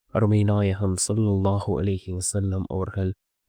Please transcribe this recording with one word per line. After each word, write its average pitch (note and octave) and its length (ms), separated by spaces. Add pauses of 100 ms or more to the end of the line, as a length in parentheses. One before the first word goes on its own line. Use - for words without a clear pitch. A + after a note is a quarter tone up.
(140)
அருமை G#2 300
நாயகம் G2+ 540
ஸல்லல்லாஹு G2+ 800
அலைஹி F#2+ 360
வஸல்லம் F#2+ 560
அவர்கள். F#2+ 440 (380)